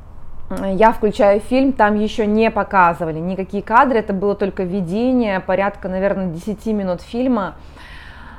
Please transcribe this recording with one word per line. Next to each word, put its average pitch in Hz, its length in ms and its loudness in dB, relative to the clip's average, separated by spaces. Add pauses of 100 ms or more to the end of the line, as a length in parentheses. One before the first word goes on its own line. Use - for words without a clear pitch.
(640)
я 202 280 4
включаю 202 480 4
фильм, 262 320 2
там 214 240 4
еще 214 280 0
не 220 280 2
показывали 175 680 2
никакие 185 460 -6
кадры, 233 340 4
это 214 140 -2
было 196 240 0
только 196 260 -2
видение, 202 760 0
порядка, 196 480 -2
наверное, 190 400 0
десяти 190 440 -4
минут 185 300 -2
фильма, 233 520 -2 (840)